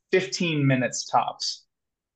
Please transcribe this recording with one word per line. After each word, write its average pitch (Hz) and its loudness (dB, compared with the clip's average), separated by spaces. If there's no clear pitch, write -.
fifteen 170 0
minutes 127 0
tops, - -2